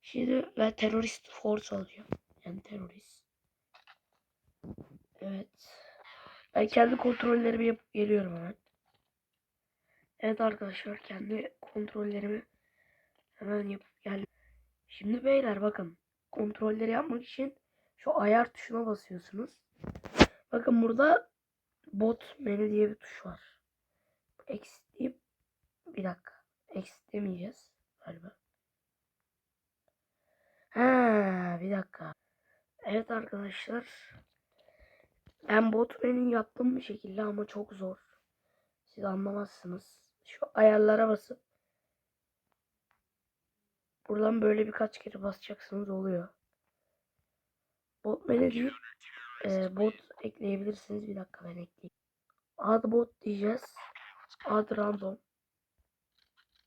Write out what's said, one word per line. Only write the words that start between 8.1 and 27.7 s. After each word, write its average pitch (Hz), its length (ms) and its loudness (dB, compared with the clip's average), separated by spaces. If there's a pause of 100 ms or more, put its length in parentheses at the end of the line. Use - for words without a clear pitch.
hemen. 170 180 -8 (1700)
Evet 220 200 0
arkadaşlar, 208 580 -4
kendi 202 600 -8
kontrollerimi 208 880 -6 (880)
hemen 208 340 -6
yapıp - 340 -14
geldim. 196 240 -6 (640)
Şimdi 240 360 -4
beyler 247 380 4
bakın. 196 360 -2 (340)
Kontrolleri 220 580 -2
yapmak 247 340 -2
için - 380 -8 (340)
şu - 240 2
ayar 220 320 6
tuşuna 226 340 -6
basıyorsunuz. 208 640 -8 (1000)
Bakın 233 300 4
burada 269 480 4 (640)
bot 220 460 -2
menü 214 320 -2
diye 208 200 2
bir 214 40 -10
tuş - 320 -18
var. 180 140 -14 (1040)
Exit - 520 -14
deyip, 254 220 -6 (680)
bir 269 180 -10
dakika. - 400 -10 (240)
Exit - 440 -14
demeyeceğiz 202 600 -8 (280)